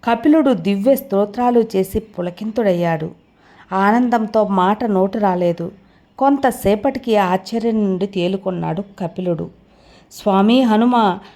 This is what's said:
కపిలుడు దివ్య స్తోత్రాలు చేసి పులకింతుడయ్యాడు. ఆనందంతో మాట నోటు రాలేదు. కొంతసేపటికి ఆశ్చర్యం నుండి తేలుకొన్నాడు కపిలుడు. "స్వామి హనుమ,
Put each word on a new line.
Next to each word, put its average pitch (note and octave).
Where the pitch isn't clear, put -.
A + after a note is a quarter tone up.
కపిలుడు C4+
దివ్య G3+
స్తోత్రాలు A#3
చేసి F#3+
పులకింతుడయ్యాడు. F3
ఆనందంతో A3
మాట G3
నోటు G3
రాలేదు. F3+
కొంతసేపటికి B3
ఆశ్చర్యం G#3
నుండి G3
తేలుకొన్నాడు F#3
కపిలుడు. E3+
"స్వామి G#3
హనుమ, A3